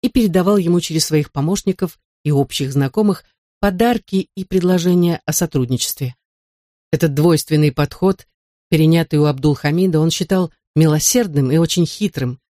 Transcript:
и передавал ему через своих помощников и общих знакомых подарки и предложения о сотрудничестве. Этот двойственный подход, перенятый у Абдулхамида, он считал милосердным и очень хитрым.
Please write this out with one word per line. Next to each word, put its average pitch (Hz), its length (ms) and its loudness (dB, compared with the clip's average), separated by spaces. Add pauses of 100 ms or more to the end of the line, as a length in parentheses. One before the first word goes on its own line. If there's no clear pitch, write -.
и 247 60 -2
передавал 196 480 2
ему 175 220 2
через 160 260 -4
своих 151 260 -2
помощников 185 680 -4 (240)
и 147 80 -2
общих 139 400 -2
знакомых 151 540 0 (340)
подарки 202 760 -2
и 185 100 -10
предложения 180 800 0
о 156 80 -4
сотрудничестве. 127 800 -4 (760)
Этот 151 240 0
двойственный 151 560 2
подход, - 560 -4 (420)
перенятый 156 500 2
у 147 60 4
Абдулхамида, 151 760 0
он 160 120 0
считал 180 400 -2 (240)
милосердным 156 760 2
и 156 60 2
очень 165 300 2
хитрым. 127 520 -6 (140)